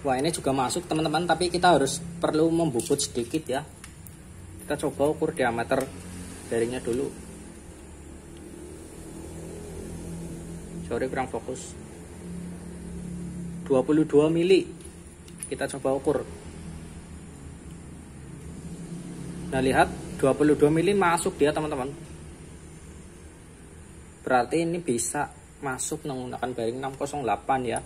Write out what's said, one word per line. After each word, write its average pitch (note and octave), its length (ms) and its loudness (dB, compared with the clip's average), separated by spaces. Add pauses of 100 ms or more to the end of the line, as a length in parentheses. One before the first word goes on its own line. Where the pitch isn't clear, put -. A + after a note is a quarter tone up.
Wah, C3 160 2
ini D#3+ 160 2
juga - 160 0
masuk, C3+ 320 2
teman-teman, D#3 400 2
tapi F3+ 240 4
kita F3 320 8
harus C3+ 240 0 (160)
perlu D3+ 320 4
membubut C#3+ 480 4
sedikit C3 480 -2
ya. C3+ 160 -2 (1040)
Kita D3 80 0
coba C#3+ 400 2
ukur D#3 160 2
diameter A#2+ 480 2 (720)
bearingnya A#2+ 320 2
dulu. B2 240 0 (3750)
Sorry, A#2+ 160 2
kurang C3 240 -2
fokus. B2+ 400 -6 (1900)
Dua C3 160 6
puluh D3+ 240 6
dua D3+ 240 8
mili. E3+ 480 6 (720)
Kita - 160 -2
coba C3+ 320 2
ukur. C#3 320 2 (3250)
Nah, C3 160 2
lihat, C3 240 6 (320)
dua C3 160 6
puluh D3 240 6
dua D3 80 10
mili E3 240 6
masuk F#3 480 4
dia, D3 160 6
teman-teman. D3+ 320 -2 (2500)
Berarti C3 400 4
ini E3+ 160 -2
bisa - 480 0 (320)
masuk C#3 400 -4
menggunakan B2+ 480 -4
bearing A#2+ 320 -2
enam C#3 160 -4
kosong C#3+ 240 -2
delapan B2 400 2
ya. A2+ 220 0